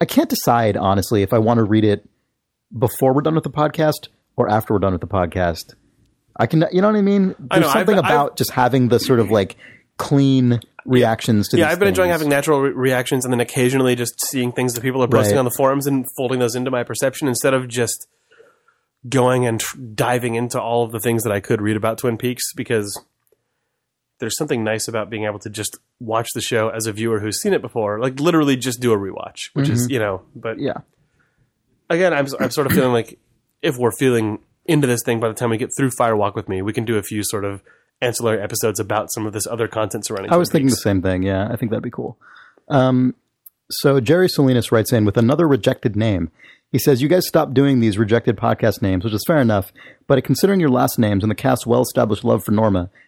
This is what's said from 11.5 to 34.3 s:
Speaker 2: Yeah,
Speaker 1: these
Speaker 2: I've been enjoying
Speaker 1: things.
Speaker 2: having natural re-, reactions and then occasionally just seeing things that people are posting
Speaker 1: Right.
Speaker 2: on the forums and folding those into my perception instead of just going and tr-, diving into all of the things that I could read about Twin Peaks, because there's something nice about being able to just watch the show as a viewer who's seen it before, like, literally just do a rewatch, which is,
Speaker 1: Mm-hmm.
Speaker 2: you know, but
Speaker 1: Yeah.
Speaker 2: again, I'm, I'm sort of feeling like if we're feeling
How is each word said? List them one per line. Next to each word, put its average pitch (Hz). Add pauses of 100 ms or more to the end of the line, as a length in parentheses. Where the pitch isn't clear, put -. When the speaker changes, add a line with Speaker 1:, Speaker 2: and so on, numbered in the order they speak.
Speaker 2:
Yeah, 165
Speaker 1:
these 165
Speaker 2:
I've 175
been 202
enjoying 180
Speaker 1:
things. 165
Speaker 2:
having 151
natural 143
re-, 139
reactions 127
and 127
then 120
occasionally 127
just 120 (160)
seeing 123
things 123
that 117
people 127
are 120
posting 113
Speaker 1:
Right. -
Speaker 2:
on 127
the 120
forums 139
and 135 (120)
folding 127
those 120
into 127
my 123
perception 135
instead 131
of 127
just 117 (1040)
going 127
and 113
tr-, -
diving 117
into 120
all 120
of 110
the 113
things 117
that 110
I 101
could 107
read 107
about 110
Twin 117
Peaks, 123
because 107 (1200)
there's 113
something 147
nice 107
about 110
being 107
able 104
to 113
just 107 (240)
watch 113
the 117
show 110
as 110
a 113
viewer 110
who's 104
seen 202
it 151
before, 107
like, 131
literally 147
just 123
do 120
a 107
rewatch, -
which 143
is, 120
Speaker 1:
Mm-hmm. 123
Speaker 2:
you 123
know, 101 (140)
but 113
Speaker 1:
Yeah. 135 (1080)
Speaker 2:
again, 175
I'm, 143 (140)
I'm 120
sort 143
of -
feeling 131
like 113 (440)
if 139
we're 120
feeling 113 (260)